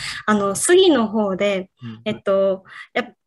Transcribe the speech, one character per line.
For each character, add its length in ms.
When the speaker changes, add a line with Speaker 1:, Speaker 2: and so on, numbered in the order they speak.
Speaker 1:
あ 80
の、 220
杉 360
の 180
方 260
で、 340
Speaker 2:
う 20
ん。 200
Speaker 1:
え 60
っ 120
と、 400
や 80
っ 40
ぱ 60